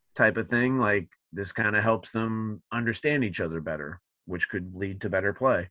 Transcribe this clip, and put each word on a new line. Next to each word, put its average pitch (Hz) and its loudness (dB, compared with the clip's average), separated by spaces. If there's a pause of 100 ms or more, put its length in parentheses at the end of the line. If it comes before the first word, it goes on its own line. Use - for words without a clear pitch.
(140)
type 110 4
of 110 -2
thing, 127 2
like, 104 2 (240)
this 95 -6
kinda 107 2
helps 113 2
them 110 -2 (100)
understand 120 0
each 92 -2
other 82 -2
better, 78 -6 (240)
which 90 -4
could 92 -6
lead 98 -6
to 101 -4
better 95 2
play. 104 0